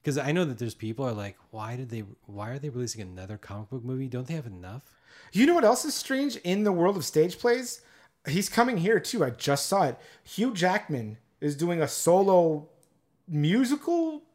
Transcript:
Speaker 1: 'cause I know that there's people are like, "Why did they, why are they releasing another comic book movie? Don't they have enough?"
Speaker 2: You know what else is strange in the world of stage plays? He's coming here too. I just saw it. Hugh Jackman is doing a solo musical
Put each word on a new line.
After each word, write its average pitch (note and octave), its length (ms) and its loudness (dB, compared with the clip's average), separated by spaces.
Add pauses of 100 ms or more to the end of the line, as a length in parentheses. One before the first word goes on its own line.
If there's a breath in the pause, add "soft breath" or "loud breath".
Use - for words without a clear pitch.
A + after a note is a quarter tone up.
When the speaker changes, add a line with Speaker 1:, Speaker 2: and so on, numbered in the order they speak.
Speaker 1:
'cause C#3 120 -2
I C#3+ 160 0
know F3+ 140 2
that B2 120 -6
there's A#2 160 -6
people A2+ 300 -6
are B2 80 -2
like, G2+ 240 -8 (140)
"Why A2 260 -10
did B2+ 140 -10
they, A2+ 100 -8 (260)
why G#2 240 -10
are C#3 80 -8
they C#3+ 120 -6
releasing A#2+ 320 -6
another F#2 340 -12
comic G2+ 340 -12
book B2 140 -10
movie? C3 240 -6
Don't B2 180 -6
they E3 80 -8
have C#3+ 120 -8
enough?" F#2+ 360 -14 (500 loud breath)
Speaker 2:
You A#3 140 6
know F4 80 6
what D#4+ 100 4
else B3 200 4
is D4+ 100 -4
strange C4+ 420 -2
in G3 280 0
the G3+ 80 2
world F3+ 240 2
of E3 80 -4
stage E3+ 340 2
plays? A#3+ 420 0 (460 soft breath)
He's F3+ 220 0
coming A#3+ 300 2
here G#3+ 220 4
too. G#3+ 240 -2
I B2 60 0
just C#3 360 -2
saw F#3+ 180 4
it. B2 140 -2 (240 loud breath)
Hugh B3 320 -2
Jackman D#3+ 640 -2 (220)
is D3 160 -2
doing E3+ 260 0
a C3+ 60 0
solo E3+ 800 4 (600)
musical C4+ 920 2 (120)